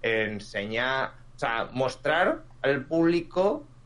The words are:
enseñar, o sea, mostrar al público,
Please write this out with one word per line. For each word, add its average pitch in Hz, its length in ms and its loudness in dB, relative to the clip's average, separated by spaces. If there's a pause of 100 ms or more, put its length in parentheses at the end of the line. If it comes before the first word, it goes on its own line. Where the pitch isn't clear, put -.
enseñar, 110 1080 -2 (240)
o - 40 -20
sea, 113 340 -2
mostrar 151 720 0 (180)
al 135 240 2
público, 170 800 2 (180)